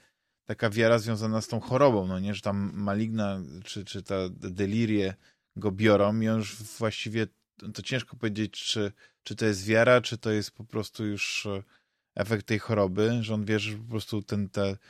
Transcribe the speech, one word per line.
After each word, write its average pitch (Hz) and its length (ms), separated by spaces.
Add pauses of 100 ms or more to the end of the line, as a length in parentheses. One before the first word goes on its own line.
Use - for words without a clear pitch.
(460)
taka 110 240
wiara 113 300
związana 110 420
z - 60
tą 117 120
chorobą, 123 480
no 92 120
nie? 101 160
Że 95 60
tam 101 320
maligna 101 640 (260)
czy, 98 200
czy 95 180
ta 98 120 (140)
delirię 98 880 (400)
go 104 160
biorą 104 500
i 110 80
on 110 80
już 104 180
właściwie, 110 720 (460)
to 107 80
ciężko - 360
powiedzieć, 107 340
czy, - 400 (320)
czy 104 120
to 113 100
jest 98 200
wiara, 117 360
czy 117 160
to 110 140
jest 107 200
po - 120
prostu 110 420
już, - 400
e, 98 180 (520)
efekt 104 320
tej 107 120
choroby, 104 640
że 110 120
on 107 120
wierzy, 107 260
że 107 60
po 113 120
prostu 110 320
ten, 101 280
te, 98 280 (120)